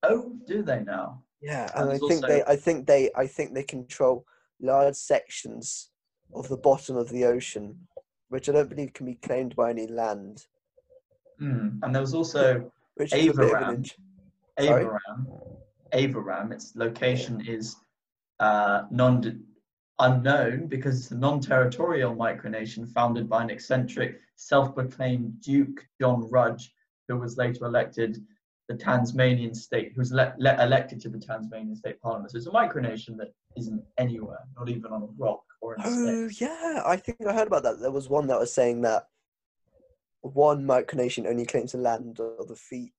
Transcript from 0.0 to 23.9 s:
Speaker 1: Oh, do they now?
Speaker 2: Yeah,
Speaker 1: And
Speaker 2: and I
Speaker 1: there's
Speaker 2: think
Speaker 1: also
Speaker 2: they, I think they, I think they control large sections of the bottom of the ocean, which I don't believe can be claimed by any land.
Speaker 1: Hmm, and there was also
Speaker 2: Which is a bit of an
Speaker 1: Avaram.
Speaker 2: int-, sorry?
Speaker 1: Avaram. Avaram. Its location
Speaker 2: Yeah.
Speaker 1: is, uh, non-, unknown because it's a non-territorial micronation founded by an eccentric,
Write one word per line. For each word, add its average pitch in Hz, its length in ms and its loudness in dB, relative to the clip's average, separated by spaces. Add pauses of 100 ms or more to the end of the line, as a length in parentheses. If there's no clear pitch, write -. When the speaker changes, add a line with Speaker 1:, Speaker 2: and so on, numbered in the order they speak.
Speaker 1:
Oh, 233 300 2 (140)
do 202 160 -4
they 131 180 -2
now? 95 420 -8 (180)
Speaker 2:
Yeah, 143 340 -8
Speaker 1:
And 143 80 0
Speaker 2:
and - 20 2
I - 20 2 (120)
Speaker 1:
there's - 20 -2
Speaker 2:
think 147 240 -2
Speaker 1:
also - 20 -2
Speaker 2:
they, 143 180 4
I 143 120 4
think 143 300 -2
they, 139 300 6
I 131 100 0
think 135 280 -8
they 131 80 -6
control 127 640 -2 (340)
large 139 360 4
sections - 920 -4 (440)
of 127 140 -10
the 135 80 -4
bottom 170 400 4
of 120 120 -2
the 123 160 -2
ocean, 117 640 -2 (420)
which 127 200 -6
I 147 40 0
don't 143 160 4
believe 139 240 -8
can 131 140 -10
be 123 80 -8
claimed 127 420 -4
by 120 140 2
any 113 160 -4
land. 107 600 -6 (920)
Speaker 1:
Hmm, 123 440 -2
and 127 120 -2
there 135 80 2
was 135 120 -2
also 135 560 2 (260)
Speaker 2:
Which 147 180 -2
is 160 140 6
a 151 40 8
bit 131 200 6
of 107 100 2
an - 0 -
Speaker 1:
Avaram. 101 120 -2
Speaker 2:
int-, 131 220 -8 (640)
sorry? 139 240 6
Speaker 1:
Avaram. 110 420 -6 (680)
Avaram. 110 580 -2
Its - 240 -16
location 117 640 -2
Speaker 2:
Yeah. 113 140 -8
Speaker 1:
is, 110 220 -10 (640)
uh, 104 500 4
non-, 123 540 2 (540)
unknown 131 680 4
because 135 320 -2
it's - 120 -10
a 120 60 -8
non-territorial 131 1000 2
micronation 113 720 -4
founded 120 400 0
by 113 140 2
an 117 80 -4
eccentric, 123 680 -2 (160)